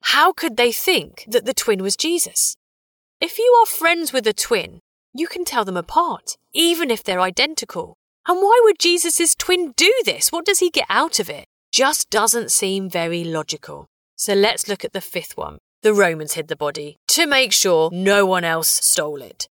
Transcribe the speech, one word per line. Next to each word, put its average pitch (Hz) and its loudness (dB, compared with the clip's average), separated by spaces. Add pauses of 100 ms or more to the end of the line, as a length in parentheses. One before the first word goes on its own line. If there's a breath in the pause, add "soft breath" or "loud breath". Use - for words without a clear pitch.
how 320 2
could 277 -6
they 240 2
think 226 -4
that 226 0
the 247 -4
twin 202 -2
was 196 -2
Jesus? - -2 (640)
If - -6
you 480 6
are 453 6
friends 330 -2
with 240 0
a 214 0
twin, - -4 (320)
you 302 -4
can 359 -8
tell 233 -2
them 185 -6
apart, 285 -2 (160)
even 330 2
if 220 -2
they're 185 -2
identical. 220 -4 (320)
And 359 2
why 415 6
would 440 6
Jesus' 339 0
twin 359 0
do 359 4 (140)
this? 160 -2
What 330 -4
does 403 2
he 359 2
get - -2
out 247 0
of 190 -4
it? 147 -14 (260)
Just 269 0
doesn't 220 0
seem 190 -2
very 170 -4
logical. 156 -8 (280)
So - -2
let's 202 2
look 202 -8
at - -8
the 190 -8
fifth - -10
one. 151 -12 (240)
The 214 4
Romans 165 0
hid 156 -8
the 160 -6
body 147 -8 (120)
to 330 2
make 262 2
sure 165 2
no 196 2
one 185 0
else 165 -2
stole 151 -2
it. - -12